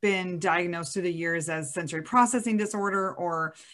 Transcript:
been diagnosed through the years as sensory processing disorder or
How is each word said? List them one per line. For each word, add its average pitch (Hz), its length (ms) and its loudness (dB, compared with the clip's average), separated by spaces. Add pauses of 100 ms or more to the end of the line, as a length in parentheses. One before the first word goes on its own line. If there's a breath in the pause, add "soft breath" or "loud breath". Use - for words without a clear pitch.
been 185 380 0
diagnosed 170 560 0
through 196 80 0
the 175 100 0
years 165 380 -2
as 156 240 -4
sensory 160 280 -4
processing 240 540 4
disorder 202 560 0
or 165 420 -2 (200 loud breath)